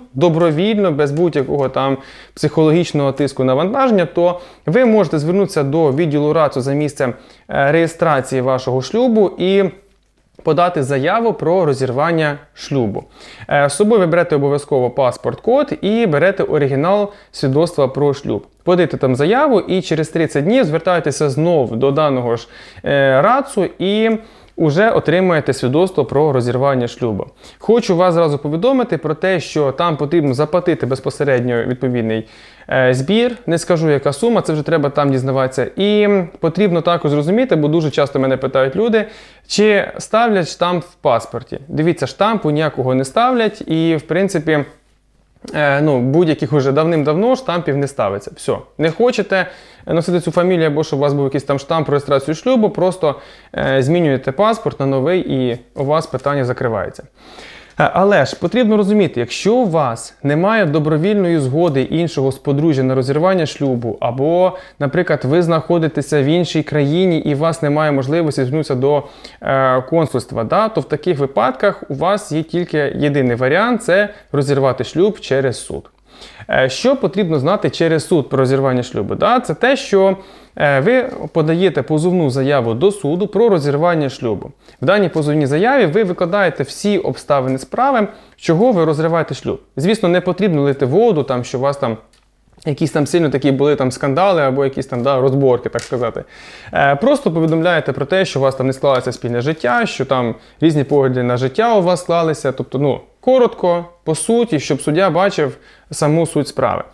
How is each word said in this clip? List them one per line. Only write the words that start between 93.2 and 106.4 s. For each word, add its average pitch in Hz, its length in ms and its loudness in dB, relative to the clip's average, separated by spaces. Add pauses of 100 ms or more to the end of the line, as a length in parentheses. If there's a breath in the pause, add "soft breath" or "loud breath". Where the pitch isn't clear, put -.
такі 143 220 2
були 143 240 2
там 131 140 0
скандали 160 520 0
або 135 220 0
якісь 135 220 -4
там, 123 160 -6
да, 131 180 0
розборки, 131 480 2
так 117 140 -6
сказати. 120 420 -6 (480 loud breath)
Е, 143 240 2
просто 262 340 2
повідомляєте 160 600 0
про 139 120 -4
те, 185 200 0
що 143 160 -4
у - 20 -2
вас 131 120 2
там 131 120 -2
не 135 60 0
склалося 131 400 0
спільне 120 280 -4
життя, 226 460 -2
що - 180 -6
там 123 300 -2 (260 loud breath)
різні 151 240 2
погляди 131 380 2
на 123 140 0
життя 214 400 0
у 196 60 2
вас 175 180 0
склалися. 160 520 -2
Тобто, 131 260 -6
ну, 139 220 0 (200)
коротко, 196 640 0 (200)
по 160 100 -2
суті, 226 460 0
щоб - 200 -4
суддя 175 300 0
бачив 151 460 0 (340 soft breath)
саму 156 360 0
суть 143 220 -2